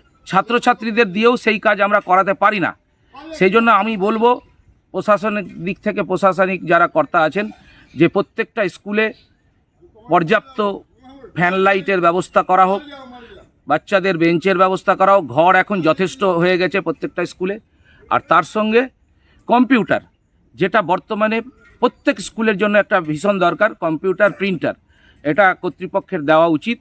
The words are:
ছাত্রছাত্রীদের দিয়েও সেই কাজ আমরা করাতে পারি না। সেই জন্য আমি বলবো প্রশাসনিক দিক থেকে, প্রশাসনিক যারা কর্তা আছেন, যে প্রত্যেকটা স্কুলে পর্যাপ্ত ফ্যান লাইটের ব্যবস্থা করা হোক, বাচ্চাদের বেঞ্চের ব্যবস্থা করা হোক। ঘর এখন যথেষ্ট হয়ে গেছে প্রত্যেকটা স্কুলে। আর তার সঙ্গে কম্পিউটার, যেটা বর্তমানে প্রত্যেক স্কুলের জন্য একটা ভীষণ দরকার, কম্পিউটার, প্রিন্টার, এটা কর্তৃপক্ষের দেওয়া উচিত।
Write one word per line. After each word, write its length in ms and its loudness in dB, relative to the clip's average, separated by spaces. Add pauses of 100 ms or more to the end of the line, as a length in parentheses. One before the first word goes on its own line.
(260)
ছাত্রছাত্রীদের 880 0
দিয়েও 240 2
সেই 220 -2
কাজ 220 0
আমরা 200 2
করাতে 340 2
পারি 260 0
না। 100 -2 (640)
সেই 220 2
জন্য 160 2
আমি 260 2
বলবো 340 0 (640)
প্রশাসনিক 520 -2 (180)
দিক 160 -6
থেকে, 220 -4
প্রশাসনিক 640 0
যারা 220 2
কর্তা 320 -2
আছেন, 260 -2 (480)
যে 140 2
প্রত্যেকটা 600 -4
স্কুলে 380 -4 (1000)
পর্যাপ্ত 520 -2 (760)
ফ্যান 200 -2
লাইটের 460 0
ব্যবস্থা 420 0
করা 240 4
হোক, 160 -2 (840)
বাচ্চাদের 500 0
বেঞ্চের 400 2
ব্যবস্থা 380 0
করা 160 4
হোক। 140 4
ঘর 280 4
এখন 260 0
যথেষ্ট 400 -2 (200)
হয়ে 180 2
গেছে 220 -2
প্রত্যেকটা 460 -6
স্কুলে। 280 -8 (560)
আর 180 0
তার 140 4
সঙ্গে 400 0 (680)
কম্পিউটার, 540 2 (520)
যেটা 280 0
বর্তমানে 560 -4 (440)
প্রত্যেক 380 -2
স্কুলের 380 -4
জন্য 200 0
একটা 220 0
ভীষণ 380 -2
দরকার, 360 0
কম্পিউটার, 580 -2
প্রিন্টার, 420 -4 (500)
এটা 300 2
কর্তৃপক্ষের 680 -8
দেওয়া 220 4
উচিত। 340 -2